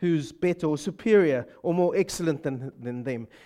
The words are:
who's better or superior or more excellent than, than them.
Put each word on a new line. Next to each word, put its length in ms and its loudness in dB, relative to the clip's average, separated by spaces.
who's 320 0
better 340 -2
or 100 0
superior 680 2
or 100 0
more 220 2
excellent 480 -2
than, 360 -6
than 240 -8
them. 240 -6